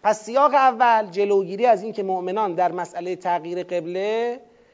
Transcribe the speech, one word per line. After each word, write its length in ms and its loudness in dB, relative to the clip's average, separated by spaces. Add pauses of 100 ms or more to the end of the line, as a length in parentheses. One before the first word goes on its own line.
پس 200 0
سیاق 300 2
اول 520 4
جلوگیری 600 0
از 180 4
این 100 -8
که 100 -6
مؤمنان 520 -2
در 160 0
مسئله 440 -8
تغییر 480 -4
قبله 760 -4 (320)